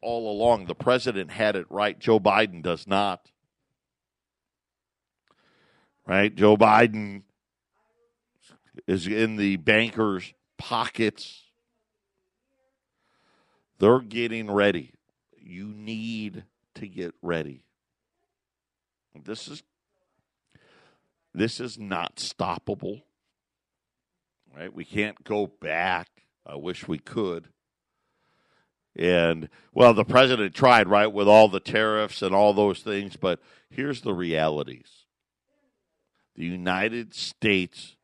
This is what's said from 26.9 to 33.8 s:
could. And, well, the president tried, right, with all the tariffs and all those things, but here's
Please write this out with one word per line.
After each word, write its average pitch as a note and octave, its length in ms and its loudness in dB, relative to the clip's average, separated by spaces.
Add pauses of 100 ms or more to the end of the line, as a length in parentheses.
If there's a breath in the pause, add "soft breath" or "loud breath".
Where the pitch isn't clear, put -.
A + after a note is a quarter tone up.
could. F2 500 -8 (1500)
And, E2+ 540 0 (240 soft breath)
well, A#2+ 220 8
the G#2 100 2
president B2 500 2
tried, A#2+ 340 6
right, G#2 200 4
with G2+ 200 -2
all G#2+ 200 10
the F#2 120 -4
tariffs G#2+ 640 -2
and F#2+ 120 0
all G#2 200 4
those G2+ 260 2
things, G2+ 360 -8
but F2+ 240 -4 (280 soft breath)
here's C3+ 340 -8